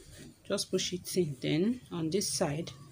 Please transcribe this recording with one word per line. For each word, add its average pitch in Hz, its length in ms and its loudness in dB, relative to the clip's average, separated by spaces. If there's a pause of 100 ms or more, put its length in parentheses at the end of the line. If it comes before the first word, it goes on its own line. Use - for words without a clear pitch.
(480)
Just 202 220 -2
push 185 240 0
it - 240 -4
in. 147 240 4
Then 180 380 4 (100)
on 165 180 0
this 202 240 2
side, 151 400 0 (200)